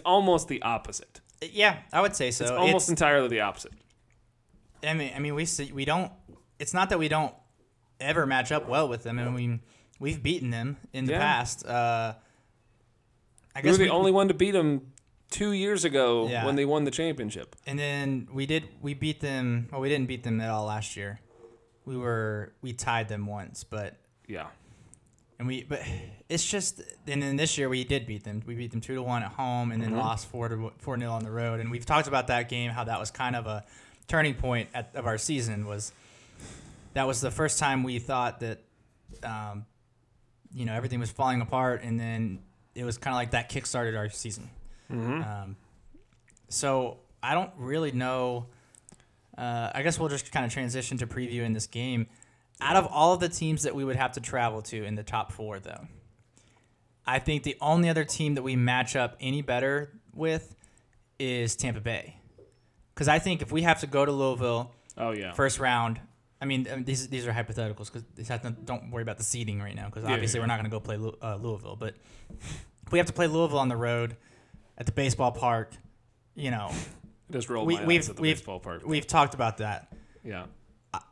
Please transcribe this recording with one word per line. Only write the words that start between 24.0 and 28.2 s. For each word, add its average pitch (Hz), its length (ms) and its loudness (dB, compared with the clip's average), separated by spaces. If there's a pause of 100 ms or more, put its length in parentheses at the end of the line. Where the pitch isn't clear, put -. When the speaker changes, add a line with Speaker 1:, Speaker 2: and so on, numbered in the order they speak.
Speaker 1:
Yeah. 82 200 -10 (920)
Speaker 2:
and 123 80 -4
we, 127 160 -4
but 143 180 -6 (480)
it's 165 160 0
just, - 360 -2 (260)
and 143 140 -2
then 139 140 0
this 151 220 2
year 135 120 2
we 127 140 0
did 131 240 0
beat 104 160 -8